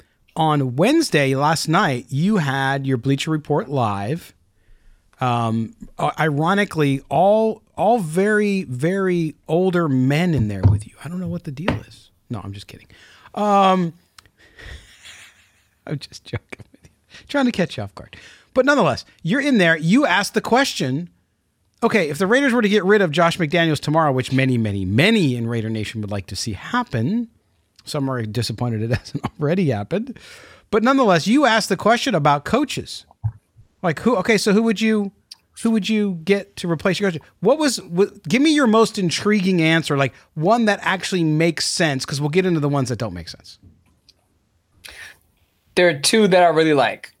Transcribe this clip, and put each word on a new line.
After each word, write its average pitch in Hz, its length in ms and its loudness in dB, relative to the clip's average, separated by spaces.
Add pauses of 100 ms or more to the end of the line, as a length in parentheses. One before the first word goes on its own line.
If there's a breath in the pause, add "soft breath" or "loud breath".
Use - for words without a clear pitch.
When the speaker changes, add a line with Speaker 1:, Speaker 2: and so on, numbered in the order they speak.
(340)
Speaker 1:
on 147 420 0
Wednesday 170 580 2
last 147 320 0
night, 156 440 0
you 175 260 0
had 135 500 -2
your 131 120 0
Bleacher 135 320 -2
Report 156 400 -2
Live. 117 640 -4 (840)
Um, 113 560 -2 (240)
i-, 147 220 -2
ironically, 156 880 0
all, 214 540 2 (120)
all 214 260 2
very, 196 640 0
very 170 680 -2 (140)
older 175 400 0
men 143 460 2
in 110 140 0
there 98 140 -6
with 95 240 4
you. - 60 -20 (100)
I 135 60 -12
don't 180 120 -8
know 175 80 -8
what 170 160 -8
the 151 80 -10
deal 156 200 -6 (160)
is. - 220 -20 (180)
No, 110 160 -10
I'm 101 80 -10
just - 140 -16
kidding. - 220 -20 (460 loud breath)
Um, 190 640 2
<laughs> - 1900 -20
I'm 147 120 -8
just - 260 -20
joking - 480 -14
with - 100 -20
you. - 80 -20 (380 loud breath)
Trying 285 160 0
to 247 80 0
catch - 240 -4
you 117 60 -8
off 101 120 -14
guard. - 220 -20 (380 loud breath)
But 254 100 4
nonetheless, 226 400 2 (180 soft breath)
you're 233 200 0
in 269 160 2
there. 170 180 4
You 185 300 4
asked 190 260 0
the - 80 -2
question, 175 720 0 (720)
okay, 208 260 2
if 147 80 -6
the 185 100 0
Raiders 254 280 2
were 247 80 2
to 208 80 2
get 202 160 2
rid 202 160 4
of 175 80 2
Josh 170 260 2
McDaniels 165 420 0
tomorrow, 151 320 0
which 127 220 -2
many, 131 240 2
many, 101 300 -2
many 143 500 2
in 117 100 -6
Raider 113 220 -4
Nation 110 320 -6
would 101 100 -8
like 101 180 -8
to 95 80 -12
see 107 180 -8
happen, 226 760 -4 (560)
some 139 260 -4
are 127 120 -4
disappointed 110 600 -4
it 113 80 -4
<laughs> - 60 -2
hasn't - 280 -10 (140)
already 160 300 0
happened. 160 500 -6 (520 loud breath)
But 214 120 2
nonetheless, 226 440 2
you 277 180 4
asked 226 240 2
the 190 80 0
question 233 380 2
about 147 320 2
coaches. - 580 -4 (800)
Like 170 180 -2
who, 240 160 2
okay, 202 220 2
so 196 160 2
who 220 80 4
would 226 180 0
you, 214 320 0 (500)
who 226 100 0
would 214 180 -2
you 208 340 -2
get 196 320 -2
to 185 120 -6
replace 170 300 -2
your 196 140 0
coach? 151 80 -8 (200 soft breath)
What 254 180 2
was, 285 180 0
wh-, 175 500 -4
give 196 140 2
me 311 140 4
your 294 120 2
most 220 320 2
intriguing 190 640 0
answer, 160 380 0
like 135 160 0 (180 soft breath)
one 214 320 2
that 202 180 2
actually 180 420 -2
makes 156 420 0
sense, 143 400 -2
'cause 139 160 -6
we'll 147 80 -2
get 185 160 2
into 170 140 0
the 143 100 0
ones 139 180 -2
that 117 100 -4
don't 104 160 -6
make 85 140 -14
sense. - 300 -20 (2250 loud breath)
Speaker 2:
There 180 160 4
are 147 80 -2
two 214 280 4
that 180 160 6
I 175 60 8
really 160 240 4
like. 113 480 0